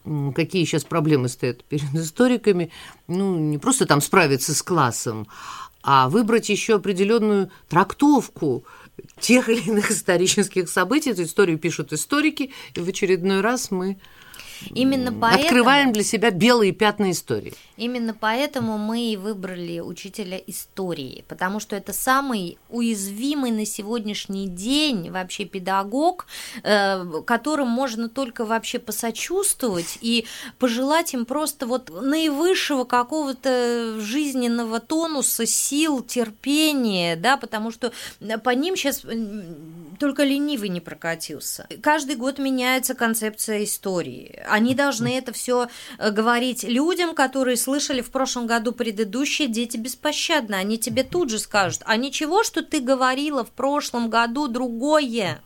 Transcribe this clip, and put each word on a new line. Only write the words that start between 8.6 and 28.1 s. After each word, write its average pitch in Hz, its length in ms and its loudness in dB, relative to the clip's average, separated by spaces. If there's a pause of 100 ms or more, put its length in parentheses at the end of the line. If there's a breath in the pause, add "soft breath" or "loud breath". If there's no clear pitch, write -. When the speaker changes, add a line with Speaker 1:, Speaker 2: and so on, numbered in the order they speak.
Speaker 1:
тех 240 300 4
или 233 120 2
иных 208 300 0
исторических 185 800 2
событий. 240 420 2
Эту 180 120 0
историю 165 360 4
пишут 156 340 -4
историки, 294 580 0 (240 loud breath)
и - 40 -6
в 175 80 -4
очередной 190 540 2
раз 240 300 0
мы, 190 260 -2 (800 loud breath)
Speaker 2:
Именно 262 340 2
Speaker 1:
м, 220 100 -6
Speaker 2:
поэтому 233 240 4
Speaker 1:
открываем 269 480 6
для 208 120 2
себя 208 260 2
белые 208 420 6
пятна 208 400 2
истории. 117 420 -4 (240 loud breath)
Speaker 2:
Именно 233 360 -4
поэтому 226 640 -2
мы 226 360 -2
и 208 40 -4
выбрали 185 640 -6
учителя 185 580 -10 (100)
истории, - 800 -8
потому 190 320 -4
что 208 160 -10
это 196 180 -10
самый 262 640 0 (100)
уязвимый 233 840 -2
на 214 140 0
сегодняшний 202 840 -6
день 208 600 0
вообще 185 360 -8
педагог, 196 840 0 (360 loud breath)
э, 196 400 2 (220)
которым 262 440 0
можно 233 380 -2
только 233 380 -6